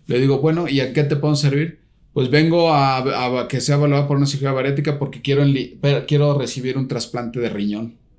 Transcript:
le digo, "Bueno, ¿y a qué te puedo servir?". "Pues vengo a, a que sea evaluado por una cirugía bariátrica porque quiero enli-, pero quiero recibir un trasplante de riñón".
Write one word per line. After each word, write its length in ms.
le 140
digo, 200
"Bueno, 300
¿y 100
a 140
qué 100
te 140
puedo 180
servir?". 440
"Pues 160
vengo 420
a, 680
a 60
que 140
sea 140
evaluado 320
por 100
una 100
cirugía 240
bariátrica 480
porque 220
quiero 220
enli-, 380
pero 240
quiero 320
recibir 400
un 100
trasplante 520
de 100
riñón". 480